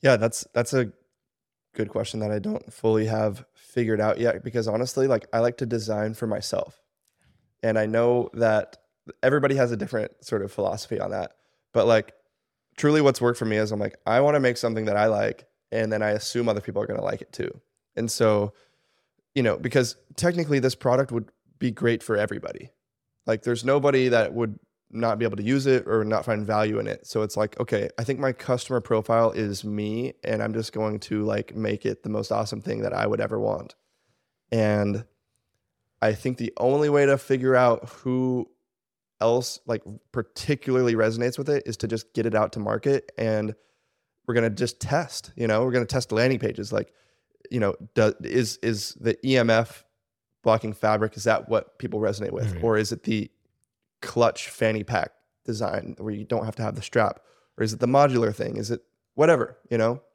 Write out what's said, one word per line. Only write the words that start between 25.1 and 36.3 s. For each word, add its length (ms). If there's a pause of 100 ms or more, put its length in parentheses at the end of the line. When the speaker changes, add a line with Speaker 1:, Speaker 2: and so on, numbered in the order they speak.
Speaker 1:
be 80
able 120
to 60
use 220
it 220
or 180
not 200
find 200
value 320
in 80
it. 220
So 160
it's 120
like, 240
okay, 380
I 60
think 160
my 140
customer 460
profile 520
is 320
me, 500 (100)
and 200
I'm 100
just 200
going 260
to, 240
like, 320
make 320
it 160
the 60
most 220
awesome 300
thing 200
that 120
I 140
would 120
ever 200
want. 340 (800)
And 540 (960)
I 100
think 240